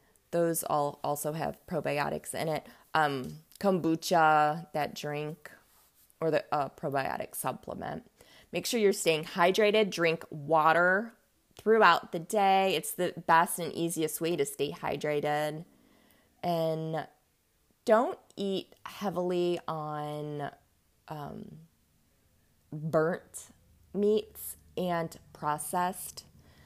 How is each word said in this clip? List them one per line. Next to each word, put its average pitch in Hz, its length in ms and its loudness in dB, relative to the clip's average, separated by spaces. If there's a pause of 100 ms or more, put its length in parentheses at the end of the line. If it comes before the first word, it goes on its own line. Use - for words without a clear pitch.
(320)
Those 170 320 0
all 147 400 -2
also 147 300 -4
have 147 220 -6 (120)
probiotics 147 640 -4
in 156 140 -4
it. 151 180 -4 (280)
Um, 151 420 -2 (240)
kombucha, 160 1120 2
that 147 220 -4
drink, 151 560 -8 (680)
or 160 120 2
the, 151 200 0
uh, 143 180 0
probiotic - 680 -4
supplement. - 720 -8 (420)
Make 180 140 -4
sure 240 140 0
you're 196 120 6
staying 160 300 2
hydrated. 202 680 4
Drink 165 400 0
water 160 800 4 (440)
throughout 208 540 6
the 180 80 -6
day. 190 560 2
It's 160 160 -4
the 180 240 -2 (140)
best 170 320 4
and 165 120 -6
easiest 165 480 -2
way 170 140 0
to 143 100 0
stay 143 280 -4
hydrated. 151 920 -2 (800)
And 160 640 -2 (800)
don't 247 340 4 (160)
eat 196 400 -6 (100)
heavily 180 840 -2
on, 151 800 -6 (560)
um, 147 520 -12 (1160)
burnt 156 760 -2 (480)
meats 208 640 -2 (200)
and 170 400 -4 (160)
processed. 180 920 -4 (420)